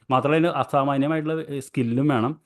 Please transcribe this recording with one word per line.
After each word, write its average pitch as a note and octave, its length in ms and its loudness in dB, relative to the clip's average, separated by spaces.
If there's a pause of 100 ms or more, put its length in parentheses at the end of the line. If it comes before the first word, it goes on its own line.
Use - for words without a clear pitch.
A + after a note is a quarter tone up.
(120)
മാത്രമല്ല, C#3 280 4
അതിന് E3 120 2 (120)
അസാമാന്യമായിട്ടുള്ള, D3 720 0 (180)
ഏ, C#3 140 -8
സ്കില്ലും B2+ 460 0
വേണം. B2 200 0 (120)